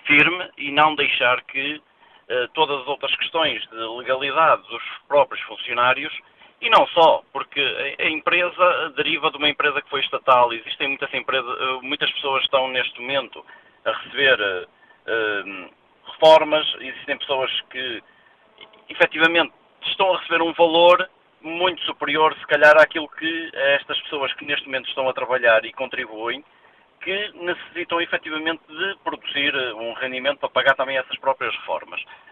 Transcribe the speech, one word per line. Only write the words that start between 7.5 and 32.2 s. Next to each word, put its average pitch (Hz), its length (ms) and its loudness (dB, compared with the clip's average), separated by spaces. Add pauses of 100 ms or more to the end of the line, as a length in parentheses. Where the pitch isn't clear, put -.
a, 135 420 -4
a 175 60 0
empresa 170 880 0
deriva 151 340 0
de 143 60 -8
uma 147 120 0
empresa 143 320 -2
que - 80 -14
foi 139 120 -2
estatal, 123 500 2
existem 117 380 -6
muitas 139 240 -6
empresas, 123 460 -4
eh, 131 220 -4
muitas 139 300 -4
pessoas 135 320 -2
estão 131 240 0
neste 127 320 -6
momento 127 460 -6 (400)
a 110 60 0
receber, 120 480 0
eh, 92 280 -4 (400)
eh, 98 600 -6 (360)
reformas, 156 600 6 (160)
existem 131 360 -10
pessoas 131 340 -2 (180)
que 127 340 -8 (840)
efetivamente 165 640 2 (320)
estão 190 280 2
a 160 60 -4
receber 165 220 -2
um 165 120 0
valor 170 560 6 (320)
muito 170 420 -4
superior, 147 540 0
se - 100 -16
calhar, 151 340 6
àquilo 151 260 2
que 165 460 -6
estas 139 480 0
pessoas 139 320 -6
que - 120 -14
neste 143 200 -4
momento 135 240 -6
estão 135 200 -2
a 127 40 -2
trabalhar 120 520 2
e 113 80 -14
contribuem, 123 720 -8 (580)
que 196 320 -6
necessitam 170 680 -6
efetivamente 160 640 -4
de 180 380 -6
produzir, 143 500 -4
eh, 127 200 -4
um 113 180 -8
rendimento 131 480 -4
para 135 80 -4
pagar 127 280 2
também 135 220 -4
essas - 200 -6
próprias 131 400 -2
reformas. 85 440 -8 (300)